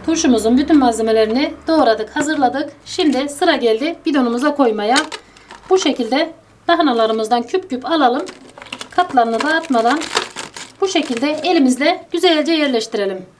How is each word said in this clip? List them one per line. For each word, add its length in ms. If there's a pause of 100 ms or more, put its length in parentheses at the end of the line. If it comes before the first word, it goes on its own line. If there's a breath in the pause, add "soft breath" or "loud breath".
Turşumuzun 520
bütün 200
malzemelerini 760 (120)
doğradık, 500
hazırladık. 560 (120)
Şimdi 440
sıra 280
geldi 400 (100)
bidonumuza 480
koymaya. 420 (720 loud breath)
Bu 80
şekilde 540 (360)
lahanalarımızdan 760
küp 280
küp 160
alalım. 380 (680)
Katlarını 500
dağıtmadan 600 (800)
bu 80
şekilde 420
elimizle 840
güzelce 400
yerleştirelim. 720 (140)